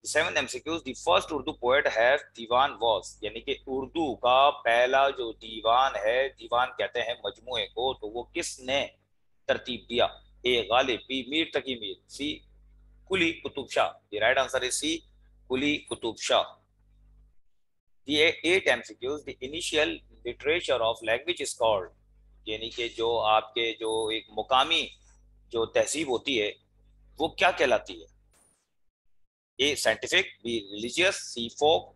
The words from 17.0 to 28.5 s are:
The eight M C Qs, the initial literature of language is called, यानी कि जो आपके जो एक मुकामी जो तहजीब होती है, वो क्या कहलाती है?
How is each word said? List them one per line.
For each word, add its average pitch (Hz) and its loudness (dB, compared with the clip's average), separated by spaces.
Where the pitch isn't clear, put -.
The 147 -2
eight 190 2
M 123 2
C 110 -16
Qs, 147 -6
the 131 -10
initial 156 0
literature 135 0
of 117 -2
language 147 -2
is 127 -6
called, 104 2
यानी 110 -6
कि 117 -4
जो 117 0
आपके 110 2
जो 110 0
एक 110 -6
मुकामी 139 2
जो 113 0
तहजीब 139 0
होती 127 -2
है, 104 0
वो 160 -2
क्या 185 4
कहलाती 113 0
है? - -20